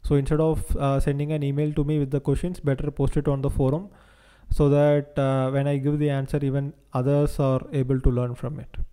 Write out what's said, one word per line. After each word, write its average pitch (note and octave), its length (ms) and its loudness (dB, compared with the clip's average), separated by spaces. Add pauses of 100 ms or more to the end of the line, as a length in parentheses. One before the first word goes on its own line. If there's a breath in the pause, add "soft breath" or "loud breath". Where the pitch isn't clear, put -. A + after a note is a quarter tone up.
So D3 140 4
instead D3+ 260 0
of, - 260 -2
uh, C#3 240 0
sending C#3+ 400 -2
an C#3+ 120 -2
email D3+ 280 -2
to D3 40 0 (100)
me D3+ 100 0
with C3+ 80 -4
the C#3+ 160 -2
questions, F3 320 -2 (140)
better C#3+ 180 -4
post C#3 320 -2
it C#3+ 40 0 (100)
on C3+ 40 -4
the C3+ 200 -2
forum D3+ 280 0 (680 soft breath)
so D3 120 6
that, D3 480 4 (120)
uh, C3 260 0
when C#3 120 2
I C#3+ 100 0 (100)
give D3 180 2
the D3 40 2 (120)
answer, C3+ 180 -4 (120)
even C#3 220 -4 (200)
others C#3+ 460 2 (120)
are C3 100 0 (220)
able C3 220 0
to C3 140 6
learn B2 240 -4
from C3+ 240 -8
it. - 100 -12 (160)